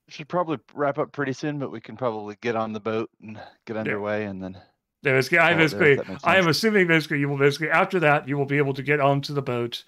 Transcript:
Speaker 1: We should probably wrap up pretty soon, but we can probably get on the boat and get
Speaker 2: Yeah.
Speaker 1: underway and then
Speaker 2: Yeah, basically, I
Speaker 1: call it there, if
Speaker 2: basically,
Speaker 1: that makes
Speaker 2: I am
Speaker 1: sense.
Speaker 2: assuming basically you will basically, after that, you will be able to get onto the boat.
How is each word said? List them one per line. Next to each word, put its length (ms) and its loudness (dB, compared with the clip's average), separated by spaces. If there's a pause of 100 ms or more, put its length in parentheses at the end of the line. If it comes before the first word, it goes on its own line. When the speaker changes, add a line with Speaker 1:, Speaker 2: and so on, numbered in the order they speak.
Speaker 1:
We 60 -20
should 140 -16
probably 320 -2 (140)
wrap 240 -2
up 140 -4
pretty 220 -4
soon, 260 -6
but 120 -8
we 100 -12
can 160 -16
probably 440 -6
get 140 -2
on 180 -4
the 60 -8
boat 300 -4 (120)
and 180 -16 (260)
get 100 -10
Speaker 2:
Yeah. 60 -6
Speaker 1:
underway 440 -4
and 180 -10
then 100 -12 (500)
Speaker 2:
Yeah, 100 0
basically, 260 2
I 20 4
Speaker 1:
call 120 4
it 20 2
there, 100 4
if 60 0
Speaker 2:
basically, 240 4
Speaker 1:
that 120 -4
makes 160 -12
Speaker 2:
I 140 4
am 60 4
Speaker 1:
sense. 140 2
Speaker 2:
assuming 300 4
basically 320 2
you 100 0
will 80 -4
basically, 340 2
after 300 2
that, 260 4
you 100 -2
will 80 0
be 120 0
able 180 0
to 80 -8
get 160 0
onto 340 2
the 80 -2
boat. 460 -4